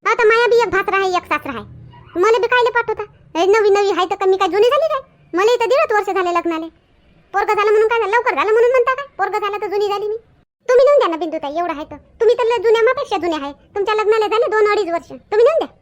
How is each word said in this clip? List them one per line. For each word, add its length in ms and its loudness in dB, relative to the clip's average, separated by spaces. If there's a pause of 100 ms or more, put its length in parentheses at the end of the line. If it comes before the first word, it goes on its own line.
आता 180 0
माया 220 4
बी 160 4
एक 80 -2
भासरा 260 -2
आहे, 120 0
एक 160 -2
सासरा 280 -6
आहे. 120 -12 (560)
मला 180 4
बी 80 0
कायले 240 2
पाठवता? 320 -4 (360)
हे 80 2
नवी 240 2
नवी 200 2
आहे 200 -2
तर 40 -4
का 120 -4
मी 100 2
काय 120 0
जुनी 200 2
झाली 260 0
काय? 60 -4 (340)
मला 180 2
इथं 160 0
दीडच 240 0
वर्ष 140 0
झाले 280 -2
लग्नाले. 340 -4 (640)
पोरगं 220 0
झालं 160 0
म्हणून 180 4
काय 120 0
झालं? 120 -2
लवकर 220 0
झालं 180 -2
म्हणून 180 4
म्हणता 240 2
काय? 120 -8 (120)
पोरगं 200 -4
झालं 240 -4
तर 40 -6
जुनी 220 -2
झाली 200 -4
मी. 80 -6 (520)
तुम्ही 160 6
नेऊन 140 6
द्या 100 2
ना 80 -4
बिंदुताई, 380 -8
एवढं 180 -4
आहे 120 -10
तर. 120 -16
तुम्ही 380 0
तर 100 -2
लय 180 0
जुन्या, 200 4
मापेक्षा 340 0
जुन्या 260 -2
आहे. 100 -10
तुमच्या 420 -6
लग्नाला 320 0
झाले 240 0
दोन 220 2
अडीच 200 -2
वर्ष. 160 -8
तुम्ही 360 -2
नेऊन 220 2
द्या. 20 -18 (140)